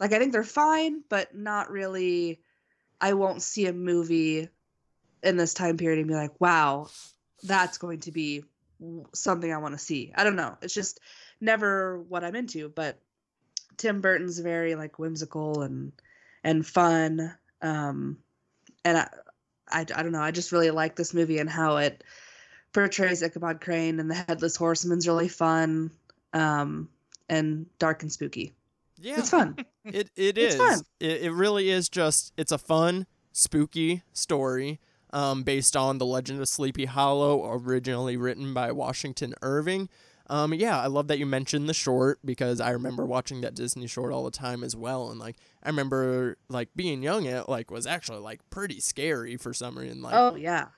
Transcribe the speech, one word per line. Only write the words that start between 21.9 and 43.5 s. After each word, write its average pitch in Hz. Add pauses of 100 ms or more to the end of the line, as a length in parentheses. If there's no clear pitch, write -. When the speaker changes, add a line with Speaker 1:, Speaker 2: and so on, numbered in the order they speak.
Speaker 1:
portrays 190
Ichabod 165
Crane 165
and 160
the 160
Headless 165
Horseman's 170
really 170
fun, 160 (420)
um, 151 (400)
and 156 (120)
dark 156
and 156
spooky. - (440)
Speaker 2:
Yeah. 262
Speaker 1:
It's 240
fun. 180
Speaker 2:
<laughs> 247 (200)
It, 202
it 190
Speaker 1:
It's 220
Speaker 2:
is. 139
Speaker 1:
fun. 466 (180)
Speaker 2:
It, 156
it 170
really 196
is 185
just, -
it's 156
a 151
fun, 175 (240)
spooky 160 (100)
story, 135 (320)
um, 135
based 139
on 135
the 127
Legend 127
of 131
Sleepy 135
Hollow, 139
originally 123
written 127
by 123
Washington 127 (100)
Irving. 165 (400)
Um, 151
yeah, 170
I 135
love 143
that 147
you 147
mentioned 139
the 160
short 131
because 123
I 117
remember 123
watching 127
that 117